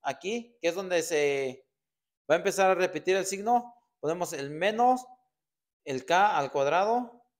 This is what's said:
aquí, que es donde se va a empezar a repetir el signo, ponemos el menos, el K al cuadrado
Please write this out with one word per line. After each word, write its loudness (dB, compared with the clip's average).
aquí, -6
que 0
es 0
donde -2
se -2
va 6
a 0
empezar 2
a 4
repetir 0
el 0
signo, -2
ponemos -4
el -8
menos, 2
el -6
K 4
al -2
cuadrado 0